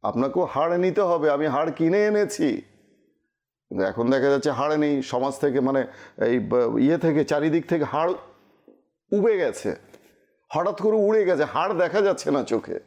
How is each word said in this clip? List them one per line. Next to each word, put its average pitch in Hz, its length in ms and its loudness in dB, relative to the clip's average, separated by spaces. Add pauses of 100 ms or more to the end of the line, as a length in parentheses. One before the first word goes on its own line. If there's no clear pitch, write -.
আপনাকেও 135 440 -2
হাড় 165 320 0
নিতে 185 240 0
হবে, 165 300 2
আমি 147 160 0
হাড় 151 240 0
কিনে 170 340 2
এনেছি।" 208 560 0 (1080)
কিন্তু 95 160 -2
এখন 113 240 -2
দেখা 135 200 2
যাচ্ছে 139 220 0
হাড় 143 260 -2
নেই, 147 240 0
সমাজ 131 380 -4
থেকে, 139 200 0
মানে, 135 280 0 (380)
এই 120 140 2
ব-, 113 380 0
ইয়ে 143 200 2
থেকে, 156 280 0
চারিদিক 156 420 0
থেকে 165 160 0
হাড় 156 300 -2 (1000)
উবে 208 260 2
গেছে, 113 380 -2 (760)
হঠাৎ 180 300 -2
করে 214 140 2
উড়ে 214 300 4
গেছে, 170 180 2
হাড় 165 300 -2
দেখা 175 280 0
যাচ্ছে 190 300 0
না 139 120 0
চোখে। 104 440 -4